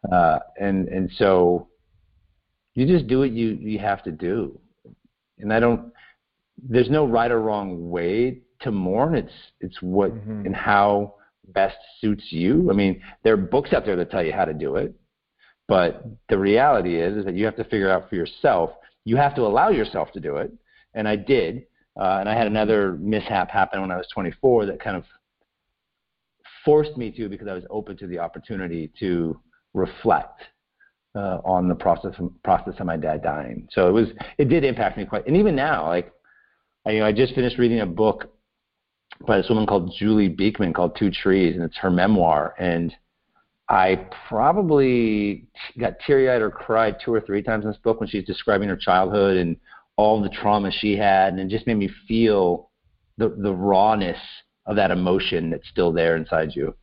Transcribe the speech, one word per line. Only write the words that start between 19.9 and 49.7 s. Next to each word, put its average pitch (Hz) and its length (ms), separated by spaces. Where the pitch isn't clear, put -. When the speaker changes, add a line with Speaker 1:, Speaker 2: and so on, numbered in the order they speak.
Speaker 1:
to 98 60
do 73 180
it, 143 140
and 107 120
I 107 100
did. 113 460
Uh, 95 220
and 104 80
I 110 60
had 113 120
another 104 460
mishap 98 580
happen 98 300
when 95 100
I 90 60
was 92 160
twenty-four 107 540
that 95 140
kind 98 160
of 82 60
forced 151 340
me 113 140
to, 110 180
because 101 180
I 95 60
was 90 160
open 104 280
to 98 100
the 87 120
opportunity 85 800
to 85 400
reflect, - 680
uh, 98 300
on 92 240
the 87 60
process, 90 400
process 90 360
of 95 60
my 82 120
dad 78 260
dying. 71 480
So 92 160
it 92 40
was, 110 160
it 139 120
did 151 140
impact 113 340
me 98 80
quite. - 220
And 156 100
even 202 180
now, 131 320
like, 87 240
I, 110 60
you 110 80
know, 107 60
I 107 80
just 123 220
finished 123 220
reading 117 240
a 101 40
book 98 460
by 107 120
this 92 100
woman 110 180
called 90 320
Julie 104 300
Beekman 95 460
called 90 240
Two 101 140
Trees, 92 440
and 87 80
it's - 140
her 95 120
memoir. 87 720
And 85 340
I 95 380
probably 123 1200
got 113 140
teary-eyed 131 360
or 104 100
cried 113 520
two 117 100
or 107 80
three 101 200
times 107 220
in 107 80
this - 80
book 113 200
when 110 100
she's 98 160
describing 101 440
her 92 80
childhood 95 600
and 85 180